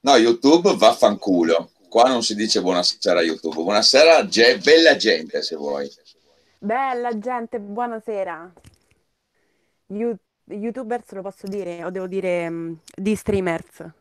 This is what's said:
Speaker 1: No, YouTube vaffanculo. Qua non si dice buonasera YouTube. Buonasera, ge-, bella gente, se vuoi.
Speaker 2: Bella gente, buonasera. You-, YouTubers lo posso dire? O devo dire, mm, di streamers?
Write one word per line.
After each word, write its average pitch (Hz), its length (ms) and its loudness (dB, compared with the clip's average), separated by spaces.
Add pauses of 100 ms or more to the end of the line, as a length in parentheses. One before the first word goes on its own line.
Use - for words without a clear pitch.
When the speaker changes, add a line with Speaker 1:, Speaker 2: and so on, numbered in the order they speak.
Speaker 1:
No, 139 160 4
YouTube 139 600 4
vaffanculo. 92 920 2 (180)
Qua 120 200 4
non 123 140 0
si 110 120 -4
dice 107 260 -2
buonasera 90 640 0
YouTube. 80 400 -4
Buonasera, 117 640 4
ge-, 117 320 4
bella 156 380 6
gente, 80 460 -2
se - 140 -10
vuoi. 71 340 -8 (680)
Speaker 2:
Bella 240 600 -6
gente, 233 400 -8
buonasera. 202 920 -10 (1300)
You-, 220 300 -6 (280)
YouTubers 226 680 -10
lo 196 100 -14
posso 190 260 -14
dire? 175 360 -10
O 175 60 -8
devo 185 160 -8
dire, 180 440 -4
mm, 165 240 -10 (200)
di 202 220 -2
streamers? 180 680 -6 (160)